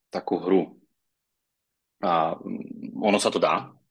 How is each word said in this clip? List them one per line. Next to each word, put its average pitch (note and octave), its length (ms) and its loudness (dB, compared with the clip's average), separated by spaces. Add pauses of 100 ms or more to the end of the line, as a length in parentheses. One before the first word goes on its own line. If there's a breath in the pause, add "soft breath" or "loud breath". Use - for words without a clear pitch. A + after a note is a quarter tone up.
takú - 280 -4
hru. F2 400 2 (1200)
A, E2 360 0
mm, - 640 -12
ono G2+ 200 2
sa A2+ 80 2
to - 80 0
dá, E2 320 0 (220)